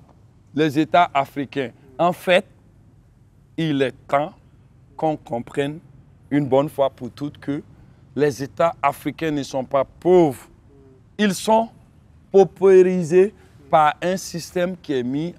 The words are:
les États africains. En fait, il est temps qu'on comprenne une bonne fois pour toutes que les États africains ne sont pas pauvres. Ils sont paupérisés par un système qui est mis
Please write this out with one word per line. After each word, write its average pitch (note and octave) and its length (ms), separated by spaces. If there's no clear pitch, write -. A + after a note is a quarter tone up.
les D3+ 260
États F3 340
africains. C#3 580
En E3+ 140
fait, F#3 320
il D#3 240
est B2+ 140
temps D3 240
qu'on D#3 220
comprenne C#3+ 640
une C#3+ 140
bonne C3+ 240
fois C3+ 200
pour A#2+ 220
toutes C#3+ 260
que C#3+ 240
les C#3+ 260
États E3 400
africains D3 500
ne C#3+ 120
sont C3 220
pas C3+ 180
pauvres. E3 640
Ils G3+ 160
sont A3 340
paupérisés F#3 1000
par D3+ 320
un F3+ 140
système F3 640
qui - 160
est B2+ 100
mis C#3+ 360